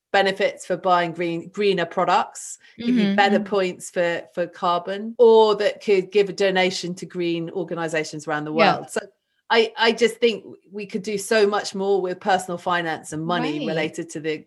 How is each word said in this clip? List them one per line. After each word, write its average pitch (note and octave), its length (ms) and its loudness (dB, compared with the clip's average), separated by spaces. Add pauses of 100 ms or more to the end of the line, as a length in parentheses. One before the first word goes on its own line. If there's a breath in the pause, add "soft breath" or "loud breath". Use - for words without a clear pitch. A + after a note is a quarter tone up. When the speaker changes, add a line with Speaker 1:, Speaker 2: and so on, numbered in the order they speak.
(120)
Speaker 1:
benefits G3 540 0
for F3+ 100 -2
buying F3 360 2
green, E3 360 -6
greener F#3+ 380 0
products, - 720 -2 (200 soft breath)
give A#3 180 -4
you G#3 100 4
Speaker 2:
Mm-hmm, G3 100 0
Speaker 1:
better G3+ 220 4
Speaker 2:
mm-hmm. G#3 180 -2
Speaker 1:
points F#3 340 -4
for, E3+ 320 -2 (120)
for F3 120 -4
carbon, F#3+ 720 -4
or A3 380 8
that G3+ 260 0
could F#3+ 280 2
give G3+ 180 4
a F#3 40 -8
donation F#3 640 0
to F3 100 -14
green E3+ 440 -4
organizations E3 760 -6
around D3+ 180 -4
the D3+ 100 -8
Speaker 2:
Yeah. E3 220 4
Speaker 1:
world. C#3+ 140 -14
So A3 100 -4 (500)
I, A3+ 280 4
I A3+ 140 2
just A3+ 240 0
think A3 280 0 (260)
we G#3 160 -10
could G3 160 -8
do G#3 160 -6
so G#3+ 280 2
much G#3 280 -2
more G3 280 0
with F3+ 180 -6
personal F#3 380 0
finance E3+ 560 -4
and D#3 100 -6
money E3 360 -2
Speaker 2:
Right. - 80 -4
Speaker 1:
related D#3+ 420 -4
to D#3+ 100 -10
the D#3 260 -4